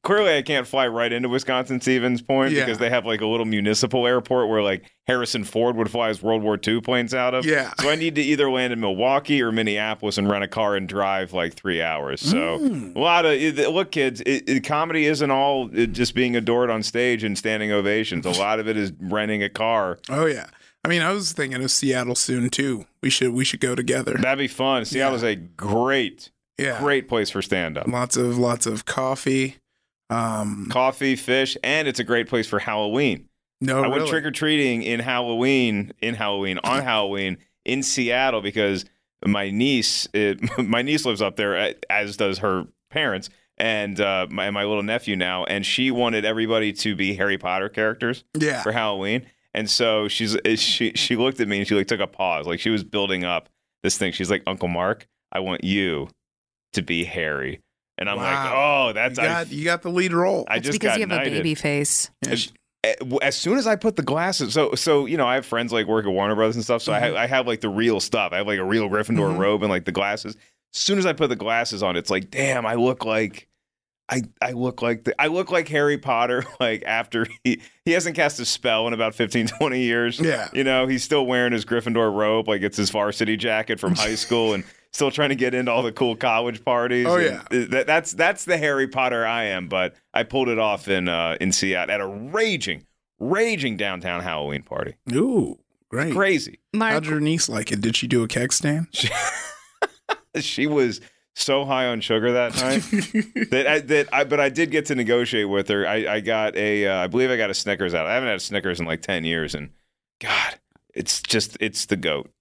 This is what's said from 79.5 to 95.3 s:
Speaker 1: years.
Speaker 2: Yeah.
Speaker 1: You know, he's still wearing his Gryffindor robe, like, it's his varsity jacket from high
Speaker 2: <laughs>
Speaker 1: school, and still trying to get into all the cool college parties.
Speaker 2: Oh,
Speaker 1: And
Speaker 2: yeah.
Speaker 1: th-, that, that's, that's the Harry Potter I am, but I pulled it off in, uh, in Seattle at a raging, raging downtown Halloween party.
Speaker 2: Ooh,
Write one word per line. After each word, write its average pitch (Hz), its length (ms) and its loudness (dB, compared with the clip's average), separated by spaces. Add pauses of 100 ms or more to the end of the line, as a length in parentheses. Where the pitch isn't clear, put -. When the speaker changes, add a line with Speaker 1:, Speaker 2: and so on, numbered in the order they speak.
Speaker 1:
years. 120 380 0
Speaker 2:
Yeah. 131 320 0
Speaker 1:
You 135 120 0
know, 131 220 4
he's 131 160 0
still 143 240 2
wearing 123 260 2
his 110 120 0
Gryffindor 113 500 2
robe, 107 340 2
like, 104 140 2
it's 101 140 -2
his 98 140 2
varsity 104 480 0
jacket 110 420 -2
from - 140 2
high 110 200 0
Speaker 2:
<laughs> - 20 -2
Speaker 1:
school, 113 380 2
and 95 80 -2 (300)
still 139 180 0
trying 143 180 2
to 135 80 2
get 123 180 0
into 127 160 0
all 120 120 2
the 113 100 -2
cool 117 240 2
college 117 480 -2
parties. 123 420 2
Speaker 2:
Oh, 175 100 4
Speaker 1:
And 175 100 2
Speaker 2:
yeah. - 240 -2
Speaker 1:
th-, 123 200 2
that, 131 160 2
that's, 160 260 2
that's 170 340 0
the 175 100 2
Harry 143 320 0
Potter 127 380 0
I 117 180 0
am, 92 240 -4
but 92 260 0 (200)
I 117 80 2
pulled 123 260 0
it 113 100 0
off 104 300 0
in, 92 200 2
uh, 85 340 0
in 92 100 2
Seattle 92 420 0
at 101 60 -2
a 98 60 -2
raging, 123 800 -4 (340)
raging 156 560 0
downtown 90 460 -4
Halloween 73 400 -4
party. - 320 -6 (180)
Speaker 2:
Ooh, 190 460 0 (320)